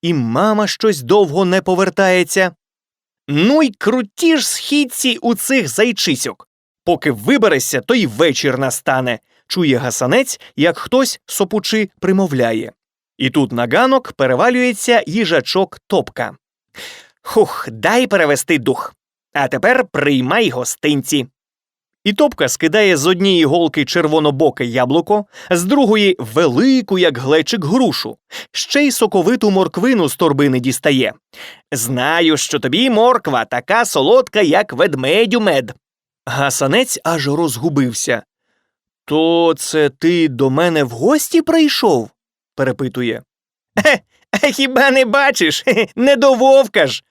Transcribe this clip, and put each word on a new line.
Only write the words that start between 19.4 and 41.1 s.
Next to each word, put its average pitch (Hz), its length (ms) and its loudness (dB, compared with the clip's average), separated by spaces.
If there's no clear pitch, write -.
тепер 247 380 0
приймай 147 640 0
гостинці". 135 760 -4
І 208 100 0
Топка 220 360 0
скидає 180 480 2
з 139 100 -2
однієї 185 380 2
голки 151 400 0
червонобоке 151 800 0
яблуко, 147 600 0
з 175 140 0
другої 208 560 2
велику, 175 800 0
як 160 180 0
глечик, 151 480 0
грушу. 175 520 -2
Ще - 340 -2
й 277 60 2
соковиту 208 600 0
морквину 190 580 0
з - 60 -10
торбини 143 440 2
дістає. 127 540 0
"Знаю, 143 680 0
що - 220 -4
тобі 170 300 0
морква 220 560 2
така 190 400 -2
солодка, 208 560 2
як 185 320 2
ведмедю 165 680 0
мед". 135 320 -2
Гасанець 139 800 -2
аж 156 240 -2
розгубився. 139 960 -2
"То 165 520 2
це 151 320 -2
ти 165 380 0
до 135 220 -2
мене 156 340 0
в 127 60 -6
гості 233 520 0